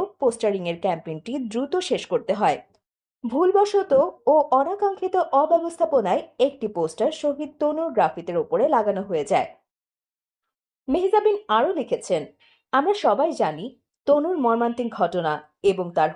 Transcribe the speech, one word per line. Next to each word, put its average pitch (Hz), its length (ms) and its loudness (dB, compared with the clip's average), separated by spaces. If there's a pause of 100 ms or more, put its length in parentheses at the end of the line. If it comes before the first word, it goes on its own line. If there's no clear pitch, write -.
(200)
পোস্টারিংয়ের 196 600 -2
ক্যাম্পেইনটি 170 580 -6
দ্রুত 254 380 -6
শেষ 262 300 -2
করতে 175 280 -2
হয়। 190 280 0 (680)
ভুলবশত 381 680 2 (340)
ও 302 120 6 (120)
অনাকাঙ্ক্ষিত 370 640 0
অব্যবস্থাপনায় 320 1120 2 (120)
একটি 277 280 0
পোস্টার 202 440 -2
শহীদ 294 380 -4 (100)
তনুর 302 340 -2
গ্রাফিতির 175 440 0
ওপরে 175 320 0
লাগানো 208 320 0
হয়ে 175 240 -4
যায়।" 151 300 -2 (1300)
মেহজাবিন 403 480 2 (100)
আরও 240 260 2
লিখেছেন, 165 520 -4 (460)
"আমরা 294 220 2
সবাই 285 380 2
জানি 185 480 -4 (260)
তনুর 294 320 2
মর্মান্তিক 233 560 0
ঘটনা 170 560 -2 (140)
এবং 185 300 0
তার 160 220 2